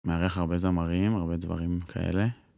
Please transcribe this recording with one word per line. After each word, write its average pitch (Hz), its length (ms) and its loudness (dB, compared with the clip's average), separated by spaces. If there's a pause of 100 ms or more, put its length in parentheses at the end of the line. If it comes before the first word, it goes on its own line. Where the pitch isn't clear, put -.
מארח 87 320 0
הרבה 87 200 0
זמרים, 90 580 2
הרבה 85 220 -2
דברים 85 500 -2
כאלה. 90 400 0 (300)